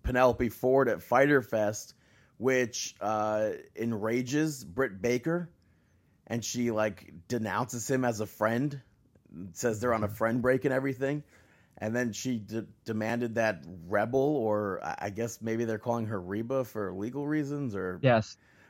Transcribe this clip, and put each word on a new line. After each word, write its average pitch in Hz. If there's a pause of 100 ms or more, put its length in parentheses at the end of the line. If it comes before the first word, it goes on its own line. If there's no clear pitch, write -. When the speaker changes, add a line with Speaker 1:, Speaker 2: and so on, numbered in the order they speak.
Speaker 1:
Penelope 123
Ford 127
at 87
Fyter 135
Fest, 107 (440)
which, 127
uh, 107 (260)
enrages 123
Britt 98
Baker, 160 (760)
and 117
she, 120
like, 107 (160)
denounces 113
him 131
as 113
a 110
friend. 120 (680)
It 82
says 113
they're 120
on 110
a 107
Speaker 2:
Mm-hmm. 107
Speaker 1:
friend 113
break 127
and 135
everything. 135 (540)
And 110
then 123
she 127
de-, 107 (200)
demanded 113
that 107 (240)
Rebel, 110 (180)
or 104
I, -
I 104
guess 110
maybe 113
they're 110
calling 117
her 107
Reba 113
for 104
legal 123
reasons, 143
or 92
Speaker 2:
Yes. 117 (320)